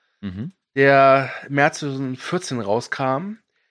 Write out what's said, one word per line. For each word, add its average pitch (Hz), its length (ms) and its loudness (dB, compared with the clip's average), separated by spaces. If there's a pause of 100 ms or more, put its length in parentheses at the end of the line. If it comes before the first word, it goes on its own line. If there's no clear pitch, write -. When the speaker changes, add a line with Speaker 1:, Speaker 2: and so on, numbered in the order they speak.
(200)
Speaker 1:
Mhm. 101 320 -10 (220)
Speaker 2:
der 135 560 6 (180)
im 143 60 -8
März 147 240 0
zweitausendvierzehn 135 840 -6
rauskam. 131 800 -4 (320)